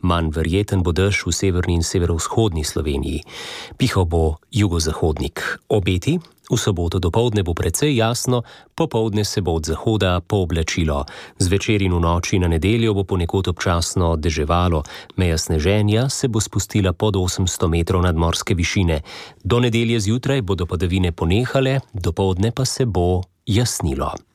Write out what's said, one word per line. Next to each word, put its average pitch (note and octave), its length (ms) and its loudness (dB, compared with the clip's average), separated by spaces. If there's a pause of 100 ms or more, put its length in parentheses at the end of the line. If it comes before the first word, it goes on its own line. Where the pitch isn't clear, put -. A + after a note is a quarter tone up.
manj E2+ 280 0
verjeten F2 520 0
bo F2 100 0
dež G2 340 0
v F2 60 -2
severni F2 420 0
in E2+ 80 2
severovzhodni E2+ 800 0
Sloveniji. D2 580 -4 (540)
Pihal G2+ 280 2
bo D#2+ 320 0 (140)
jugozahodnik. E2 1080 -2 (100)
Obeti: G2+ 500 0 (300)
v B2 80 0
soboto F2 400 0
dopoldne G#2 480 0
bo E2+ 80 -2
precej F2+ 440 0
jasno, A#2 460 0 (300)
popoldne A2 520 0
se - 200 -4
bo E2+ 160 0
od E2 80 -6
zahoda F#2 520 0
pooblačilo. E2 840 0 (340)
Zvečer G2 460 2
in F2+ 80 2
v F2 80 2
noči E2+ 400 2
na F2+ 80 2
nedeljo G2+ 480 2
bo G2 80 0
ponekod F#2 480 0
občasno E2+ 640 0
deževalo. E2 680 0 (380)
Meja F2 180 2
sneženja G#2 680 2
se C3+ 200 -2
bo A2 120 0
spustila G2 560 0
pod G#2+ 200 0
osemsto F#2 520 0
metrov E2+ 340 2
nadmorske E2 540 0
višine. E2 460 0 (420)
Do A#2+ 160 2
nedelje A#2 480 2
zjutraj B2+ 340 0
bodo F2+ 240 -2
padavine F2+ 460 0
ponehale, B2+ 680 0 (120)
dopoldne F#2+ 580 0
pa C3 140 -2
se - 220 -2
bo F2+ 360 0 (240)
jasnilo. E2 680 -2 (200)